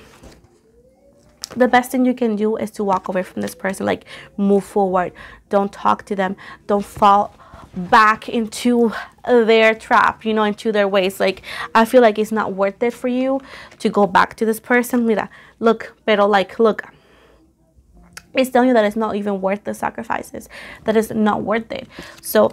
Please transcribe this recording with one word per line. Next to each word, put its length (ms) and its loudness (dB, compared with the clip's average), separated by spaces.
the 140 2
best 220 0
thing 120 0
you 100 2
can 220 -2
do 220 -2
is 140 -6
to 120 -6
walk 240 -2
away 160 -4
from 180 -12
this 140 -8
person, 300 -6
like, 180 -2
move 300 2
forward. 480 -2
Don't 240 0
talk 340 -2
to 100 -8
them. 200 -4
Don't 160 0
fall 500 2
back 540 2
into 640 0
their 500 4
trap, 500 0
you 80 -2
know, 100 0
into 280 -4
their 160 0
ways. 320 -2
Like, 220 -2
I 100 6
feel 160 4
like 180 4
it's 120 -2
not 220 -4
worth 300 -4
it 100 0
for 140 -8
you 320 -2
to 100 -2
go 180 2
back 280 0
to 100 -4
this 140 -2
person. 460 0
Mira, 240 -2
look, 360 -2
pero, 220 2
like, 320 0
look, 240 2
it's 160 0
telling 180 2
you 60 4
that 120 4
it's 120 -4
not 180 -4
even 240 -4
worth 240 -4
the 100 -8
sacrifices, 760 -8
that 140 0
it's 140 0
not 320 -2
worth 280 -6
it. 160 -12
So 320 2